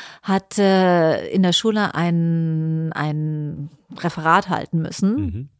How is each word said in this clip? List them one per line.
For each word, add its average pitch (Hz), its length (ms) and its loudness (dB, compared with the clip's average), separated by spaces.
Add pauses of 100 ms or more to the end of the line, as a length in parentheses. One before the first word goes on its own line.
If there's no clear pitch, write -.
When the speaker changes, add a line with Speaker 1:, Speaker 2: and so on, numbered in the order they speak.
(220)
Speaker 1:
hat, 190 360 -2
äh, 180 680 4
in 190 140 2
der 180 100 4
Schule 214 420 0
ein, 165 1000 0
ein 151 720 -4 (300)
Referat 170 500 0
halten 165 320 -2
müssen, 196 400 -2
Speaker 2:
Mhm. 104 280 -6 (120)